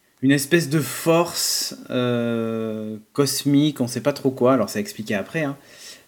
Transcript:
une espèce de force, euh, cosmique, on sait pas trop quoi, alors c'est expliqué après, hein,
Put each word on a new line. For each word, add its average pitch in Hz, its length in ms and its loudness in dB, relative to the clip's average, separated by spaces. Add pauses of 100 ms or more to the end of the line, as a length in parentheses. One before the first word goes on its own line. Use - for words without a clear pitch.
(220)
une 131 80 4
espèce 143 400 2
de 156 100 2
force, - 960 0 (140)
euh, 113 1040 -2 (160)
cosmique, 143 680 2
on 120 60 2
sait 120 120 -6
pas 139 140 0
trop 139 160 0
quoi, 131 240 4
alors 107 160 0
c'est 107 100 -4
expliqué 104 340 -6
après, 104 300 -4
hein, 139 120 -4 (520)